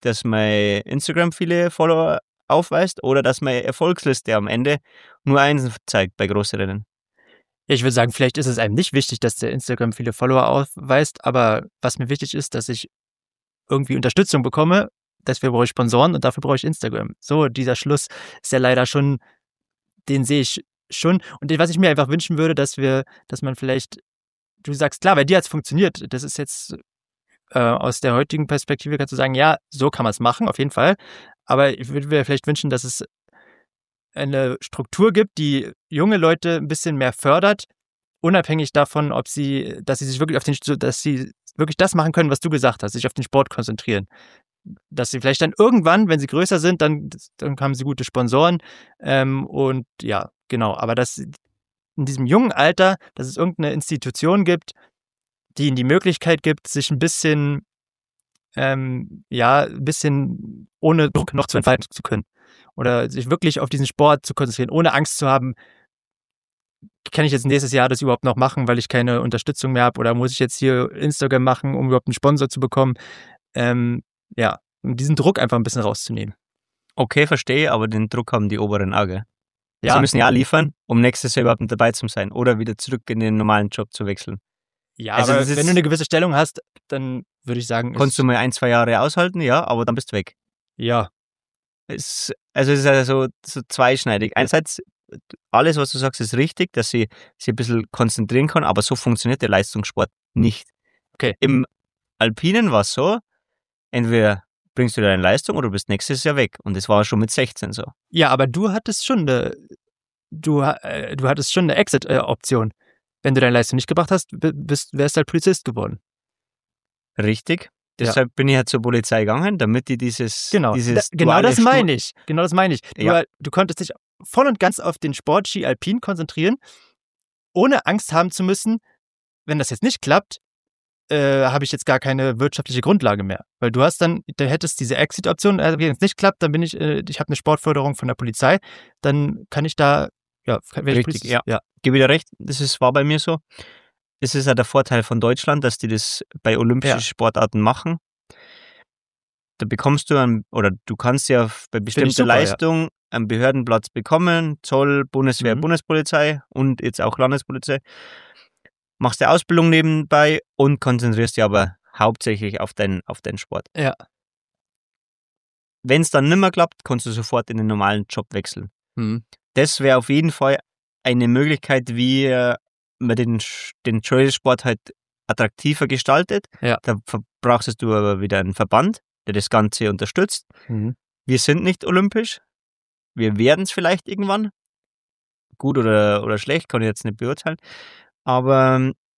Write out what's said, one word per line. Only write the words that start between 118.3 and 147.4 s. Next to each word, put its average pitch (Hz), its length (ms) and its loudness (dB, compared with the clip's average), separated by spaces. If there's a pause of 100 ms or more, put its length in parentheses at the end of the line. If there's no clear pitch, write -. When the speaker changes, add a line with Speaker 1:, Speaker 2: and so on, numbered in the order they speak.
Speaker 1:
bin 135 140 2
ich 135 60 6
halt 127 140 0
zur 120 140 0
Polizei 117 380 0
gegangen, 151 360 0
damit 120 300 0
die 127 100 -4
dieses, 120 540 -6
Speaker 2:
Genau. 139 240 2
Speaker 1:
dieses 120 340 0
Speaker 2:
Da, - 80 -8
genau 165 140 4
Speaker 1:
duale 196 160 4
Speaker 2:
das 254 80 4
Speaker 1:
Stu- 233 80 6
Speaker 2:
meine 240 300 4
ich. - 180 -6 (160)
Genau 160 160 0
das 170 100 0
meine 185 220 2
ich. - 60 -6 (140)
Du - 60 -10
Speaker 1:
Ja. 175 140 4
Speaker 2:
ha-, 170 80 4 (160)
du 143 100 -10
konntest 180 300 0
dich 175 100 -8 (340)
voll - 220 2
und 254 140 0
ganz - 200 0
auf - 200 -4
den 147 160 -4
Sport 190 320 0
Ski - 180 -6
Alpin 185 360 -2
konzentrieren, 180 560 -2 (1000)
ohne 254 320 4
Angst 190 260 -2
haben 175 160 2
zu - 140 -4
müssen, 208 340 0 (680)
wenn 151 100 -2
das 143 140 -2
jetzt - 100 -6
nicht 240 220 0
klappt, 160 340 0 (720)
äh, 139 360 2
habe 139 180 0
ich - 80 -6
jetzt - 140 -8
gar 131 140 2
keine 131 400 -2
wirtschaftliche 135 420 -2
Grundlage 120 420 2
mehr. 98 220 -8 (140)
Weil 120 120 0
du 127 100 0
hast 170 200 2
dann, 170 260 0
du 139 200 -2
hättest 160 340 -4
diese 127 160 -2
Exit-Option, 185 640 0
äh, 160 200 0
wenn 156 140 0
es - 80 -6
nicht 196 160 0
klappt, 196 260 0
dann 151 80 0
bin 156 100 0
ich, 165 180 -6
äh, 151 280 -2
ich 143 120 -10
habe 151 100 -8
eine 147 80 -2
Sportförderung 147 580 0
von - 140 -6
der 131 60 -4
Polizei, 131 440 0 (420)
dann 143 480 -2
kann 147 160 -4
ich 156 100 -6
da, 143 340 2 (360)
ja, 117 140 -2 (120)
kann, 147 140 -10
wär 139 80 0
ich 120 60 4
Speaker 1:
Richtig, 120 220 -4
Speaker 2:
Polizist. 120 100 -8
Speaker 1:
ja. 120 140 0
Speaker 2:
Ja. 113 140 -2 (220)
Speaker 1:
Gebe 131 160 2
dir 131 120 6
recht, 156 180 0 (120)
das 139 200 -8
ist, 139 220 -4
war 127 100 4
bei 139 140 2
mir 151 140 0
so. 160 180 -2 (800)
Das 123 160 -4
ist 135 120 0
ja 131 80 4
der 120 100 2
Vorteil 127 380 0
von 120 180 -2
Deutschland, 127 420 0
dass 120 140 0
die 117 100 -6
das - 380 -4 (180)
bei 113 140 2
olympischen 127 400 2
Speaker 2:
Ja. 117 40 -6
Speaker 1:
Sportarten 113 600 0